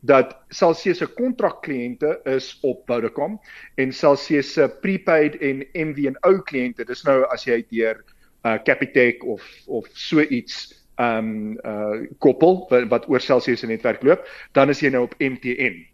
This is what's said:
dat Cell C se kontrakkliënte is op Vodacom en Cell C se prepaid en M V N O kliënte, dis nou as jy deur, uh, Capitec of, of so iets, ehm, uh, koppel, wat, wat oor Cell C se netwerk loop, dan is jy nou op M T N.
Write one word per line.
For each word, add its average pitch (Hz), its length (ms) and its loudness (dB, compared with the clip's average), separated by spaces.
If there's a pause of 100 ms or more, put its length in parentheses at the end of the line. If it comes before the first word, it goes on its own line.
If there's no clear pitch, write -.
dat 131 340 2 (140)
Cell 170 240 0
C 175 220 -2
se 165 100 -4
kontrakkliënte 151 1200 -4
is 131 360 -6
op - 260 -4
Vodacom 123 520 -4 (360)
en 131 160 -2
Cell 143 240 4
C 147 280 0
se 139 260 0 (120)
prepaid 160 600 2
en 139 220 -4 (100)
M 156 200 -6
V 139 160 -2
N 131 140 -8
O 190 180 4
kliënte, 123 440 -6
dis - 180 -12
nou 135 280 4
as 120 140 -6
jy 117 240 0
deur, 113 340 -2 (420)
uh, 110 180 2
Capitec 123 600 2
of, 110 180 -6 (240)
of 117 260 -8
so - 280 0
iets, - 520 -4 (240)
ehm, 110 540 -2 (140)
uh, 107 420 -6 (120)
koppel, 175 500 4
wat, 123 200 4
wat 117 200 0
oor 127 100 4
Cell 127 200 2
C 120 180 0
se 120 100 -8
netwerk 113 360 -2
loop, 165 240 4 (260)
dan 135 160 6
is 139 120 0
jy 143 80 2
nou 127 140 0
op - 160 -6
M 131 180 -2
T - 80 -14
N. 120 480 -4